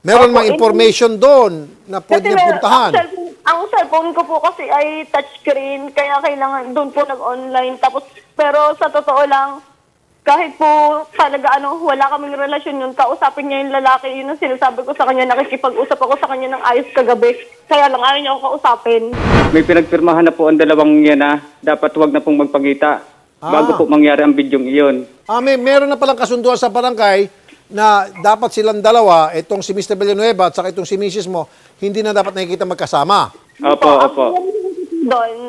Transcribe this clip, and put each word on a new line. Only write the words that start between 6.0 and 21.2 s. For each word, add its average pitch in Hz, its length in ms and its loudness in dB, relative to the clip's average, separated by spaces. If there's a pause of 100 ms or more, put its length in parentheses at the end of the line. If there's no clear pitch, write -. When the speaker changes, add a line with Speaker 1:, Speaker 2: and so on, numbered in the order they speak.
Speaker 2:
kailangan 269 540 -4
doon 285 160 -4
po 285 160 -2
nag-online. 254 720 -6
Tapos, 262 240 -2 (320)
pero 302 400 0
sa 302 160 -4
totoo 294 340 0
lang, 277 380 -2 (600)
kahit 294 380 0
po 311 80 2 (480)
talaga 269 400 0
ano, 277 240 -6
wala 277 320 0
kaming 285 240 -6
relasyon 277 480 -6
yun, 262 80 -8
kausapin 269 560 -2
niya 277 160 -4
yung 277 100 -6
lalaki, 262 380 0
yun 269 160 -10
ang 302 80 -6
sinasabi 254 480 -4
ko 269 80 -8
sa 285 160 -2
kanya, 262 180 0
nakikipag-usap 254 720 -2
ako 262 240 -2
sa - 80 -2
kanya 262 240 -6
ng 262 140 -8
ayos 247 260 0
kagabi. 240 400 2 (320)
Kaya 294 240 2
lang 254 160 -2
ayaw 277 160 2
niya 277 140 -4
ako 254 80 -6 (100)
kausapin. 233 640 0 (340)
Speaker 3:
May 160 140 2
pinagpirmahan 165 640 2
na 160 80 0
po 156 160 2
ang 156 80 2
dalawang 151 400 4
yan 151 160 4
na 147 160 2 (280)